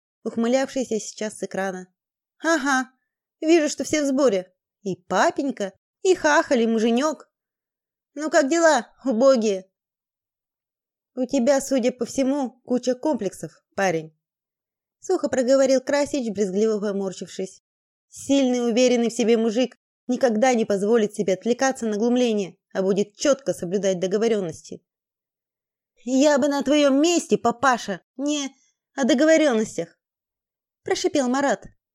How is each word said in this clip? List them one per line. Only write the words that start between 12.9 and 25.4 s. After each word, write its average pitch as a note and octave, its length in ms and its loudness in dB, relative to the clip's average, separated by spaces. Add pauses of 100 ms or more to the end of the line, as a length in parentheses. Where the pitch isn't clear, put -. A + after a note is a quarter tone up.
комплексов, A#3 680 -6 (140)
парень», E3 400 -2 (840)
сухо - 280 -2
проговорил C4 520 2
Красич, C#4 520 -2
брезгливо G3+ 480 -2
поморщившись. F#3+ 840 -8 (460)
«Сильный, B3 600 0
уверенный A#3+ 420 2
в - 20 -6
себе A#3 240 2
мужик A3+ 400 -2 (300)
никогда B3 480 2
не A3 100 0
позволит G#3 500 0
себе F#3+ 200 -2
отвлекаться A#3+ 520 -2
на G#3 100 -2
глумление, A3+ 600 0 (160)
а F#3+ 100 -2
будет G3 340 0
четко F3+ 360 0
соблюдать F#3 480 -4
договоренности». F#3+ 840 -4 (1200)